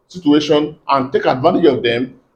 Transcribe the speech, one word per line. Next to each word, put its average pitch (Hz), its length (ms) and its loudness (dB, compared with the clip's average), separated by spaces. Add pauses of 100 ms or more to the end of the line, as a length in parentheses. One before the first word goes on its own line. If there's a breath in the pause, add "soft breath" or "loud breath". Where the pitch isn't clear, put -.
situation 151 720 0 (100)
and 135 260 -2
take 208 120 -2
advantage 156 400 0
of 214 180 2
them, - 360 -4 (160)